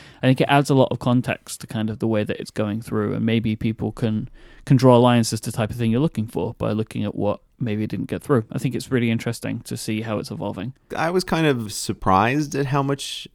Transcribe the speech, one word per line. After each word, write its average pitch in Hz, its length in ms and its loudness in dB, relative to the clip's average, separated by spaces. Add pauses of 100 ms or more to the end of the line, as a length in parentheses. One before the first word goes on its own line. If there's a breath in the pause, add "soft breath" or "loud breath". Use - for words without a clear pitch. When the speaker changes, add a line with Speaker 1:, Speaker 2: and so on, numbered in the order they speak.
(200 loud breath)
Speaker 1:
I 127 60 0
think 131 140 6
it - 80 2
adds 143 200 4
a 143 60 4
lot 131 160 6
of 120 80 -4
context 123 600 -2
to - 80 -14
kind 110 220 -4
of 107 100 -8
the 113 80 0
way 107 160 2
that - 160 -6
it's - 100 -12
going 107 320 -4
through, 104 320 -2
and 110 100 -2
maybe 113 300 2
people 110 380 -4
can, 110 360 -2 (360 soft breath)
can 139 120 6
draw 127 220 8
lines 120 340 4
as 110 100 -4
to 117 100 -6
the - 40 -14
type 107 140 -2
of 120 60 -10
thing 117 160 0
you're 120 80 0
looking 127 260 -2
for 101 280 -6
by 110 180 -4
looking 107 320 -4
at 104 100 -6
what 101 260 -2 (200)
maybe 107 260 -2
didn't 92 200 -6
get 92 140 -6
through. 117 300 0
I 135 80 -6
think 123 160 -4
it's 135 160 -8
really 120 220 2
interesting 113 480 -4
to 117 160 -10
see 110 240 -6
how 110 180 -4
it's - 140 -8
evolving. 104 420 -8 (220)
Speaker 2:
I 160 140 -2
was 185 120 2
kind 160 240 0
of 117 260 0
surprised 120 840 0
at 139 100 0
how 139 160 0
much - 520 -4